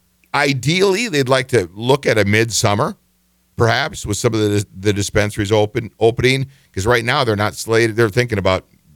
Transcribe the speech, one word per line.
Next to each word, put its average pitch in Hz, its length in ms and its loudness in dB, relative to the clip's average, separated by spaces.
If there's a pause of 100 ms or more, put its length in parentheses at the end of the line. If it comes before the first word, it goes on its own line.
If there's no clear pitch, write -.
(340)
ideally, 170 720 0
they'd 143 200 0
like 131 200 0
to 98 260 0
look 127 320 0
at 120 120 2
a 101 60 4
midsummer, 110 720 0 (600)
perhaps, 120 500 0
with 104 100 -4
some 113 180 -2
of 110 60 0
the, 104 260 0 (120)
the 101 140 0
dispensaries 104 600 -2
open, 107 460 0
opening, 127 480 2 (260)
'cause 95 140 -6
right 120 180 2
now 131 200 0
they're 107 120 0
not 104 180 -2
slated. 110 420 0
They're 117 140 4
thinking 117 280 -2
about, 92 280 0 (300)